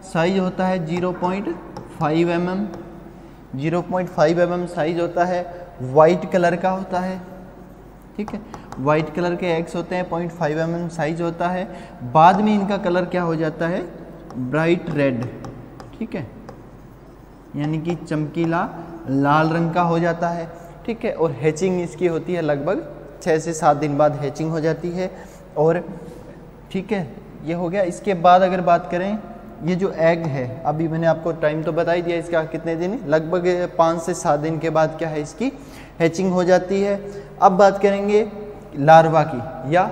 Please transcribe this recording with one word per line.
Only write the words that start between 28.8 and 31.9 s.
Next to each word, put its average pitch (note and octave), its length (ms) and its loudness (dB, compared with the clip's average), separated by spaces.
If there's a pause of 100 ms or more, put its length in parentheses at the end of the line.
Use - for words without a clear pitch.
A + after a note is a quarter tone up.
करें, F#3+ 260 -2 (460)
ये E3+ 120 0
जो F3+ 160 0
एग E3 340 2
है, C3 400 -4
अभी D#3 220 0
मैंने E3 200 0
आपको E3 260 2
time D#3 300 0
तो E3 80 -2
बता E3 200 0